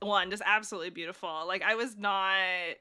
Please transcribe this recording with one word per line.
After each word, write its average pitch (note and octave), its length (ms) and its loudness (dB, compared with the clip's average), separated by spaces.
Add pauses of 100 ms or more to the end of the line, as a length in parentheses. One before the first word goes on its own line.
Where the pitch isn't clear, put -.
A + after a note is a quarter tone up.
one, G3+ 300 2
just G3+ 160 -4
absolutely G3 440 0
beautiful. E3 580 -6
Like, F#3 140 0
I G#3+ 120 4
was A3+ 220 -2
not, F#3+ 840 0